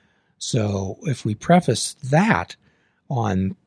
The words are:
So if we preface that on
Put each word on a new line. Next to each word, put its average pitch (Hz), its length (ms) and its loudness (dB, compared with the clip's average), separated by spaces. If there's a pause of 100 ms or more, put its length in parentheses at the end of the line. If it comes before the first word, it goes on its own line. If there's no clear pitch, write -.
(440)
So 98 600 -2
if 139 200 -6
we 107 120 -2
preface - 580 2 (100)
that 147 520 2 (540)
on 98 460 0 (120)